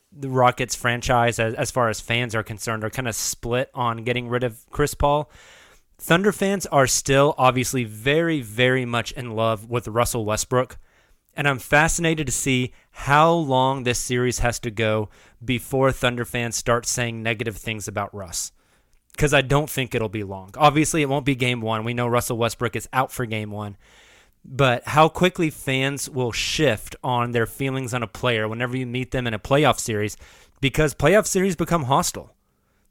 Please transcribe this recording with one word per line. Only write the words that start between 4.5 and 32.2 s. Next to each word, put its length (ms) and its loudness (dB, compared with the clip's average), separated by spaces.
Chris 240 -2
Paul. 380 0
Thunder 340 2
fans 340 -2
are 220 4
still 500 2
obviously 480 2
very, 560 0
very 440 2
much 280 -2
in 180 -10
love 380 -2
with 180 -4
Russell 380 0
Westbrook. 520 0
And 120 -2
I'm 120 0
fascinated 680 2
to 60 -4
see 400 0
how 400 4
long 520 2
this 160 0
series 400 -2
has 200 0
to 120 -6
go 380 0
before 500 0
Thunder 320 -2
fans 320 -4
start 280 0
saying 380 -4
negative 320 -4
things 320 -8
about 260 -6
Russ. 380 -10
'Cause 160 2
I 80 6
don't 280 2
think 260 -4
it'll 140 -2
be 140 -6
long. 340 -12
Obviously, 440 4
it 80 0
won't 160 -2
be 100 2
game 260 0
one. 240 -2
We 80 -2
know 140 0
Russell 300 0
Westbrook 380 -2
is 160 -8
out 200 0
for 140 -6
game 260 -6
one. 260 -10
But 420 0
how 220 6
quickly 400 0
fans 600 -4
will 220 -2
shift 720 0
on 300 0
their 120 2
feelings 480 -4
on 80 -4
a 60 -4
player 400 -2
whenever 300 -4
you 100 -4
meet 240 -6
them 160 -2
in 60 0
a 60 -6
playoff 400 4
series, 360 -2
because 320 2
playoff 340 4
series 300 0
become 260 0
hostile. 500 -2